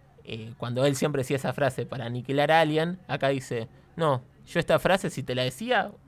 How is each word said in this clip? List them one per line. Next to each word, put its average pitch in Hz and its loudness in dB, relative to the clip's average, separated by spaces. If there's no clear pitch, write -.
eh, 113 -10
cuando 120 -2
él 143 4
siempre 143 0
decía 135 0
esa 127 -2
frase 127 0
para 113 -8
aniquilar 135 0
a 160 8
alguien, 160 2
acá 139 0
dice, 131 -2
"No, 147 0
yo - -2
esta 165 2
frase 175 2
si 131 -8
te 123 -4
la 123 -2
decía 202 -2